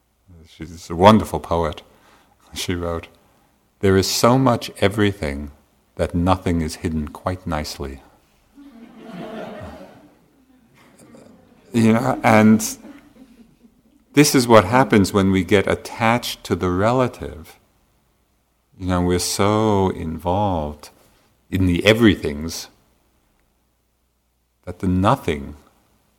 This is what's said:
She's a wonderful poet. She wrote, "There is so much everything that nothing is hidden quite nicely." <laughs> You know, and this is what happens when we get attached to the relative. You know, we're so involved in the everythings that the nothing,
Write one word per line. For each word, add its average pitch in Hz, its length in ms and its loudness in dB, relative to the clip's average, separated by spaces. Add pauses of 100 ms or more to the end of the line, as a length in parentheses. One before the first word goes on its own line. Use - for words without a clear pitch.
(480)
She's 85 400 -18
a 87 60 -10
wonderful 90 460 4
poet. 85 420 -4 (720)
She 92 200 -6
wrote, 85 340 -8 (720)
"There 95 160 4
is 95 120 2
so 123 300 2
much 123 320 0 (100)
everything 95 720 -2 (460)
that 85 180 -6
nothing 90 460 0
is 78 160 -6
hidden 78 320 -6
quite 92 360 -10
nicely." 73 640 -10
<laughs> - 60 -20 (3500)
You 110 200 4
know, 120 300 -2
and 110 560 4 (1400)
this 147 200 4
is 120 140 2
what 110 160 8
happens 110 480 2
when 98 180 2
we 95 140 2
get 98 220 2
attached 113 800 -4
to 104 120 -4
the 90 140 -2
relative. 104 880 -4 (1200)
You 95 80 -10
know, 90 160 0
we're 90 160 0
so 101 720 0
involved 82 1000 -6 (600)
in 92 160 0
the 87 180 0
everythings 82 840 2 (2000)
that 90 140 -14
the 98 100 -6
nothing, 90 680 -2 (640)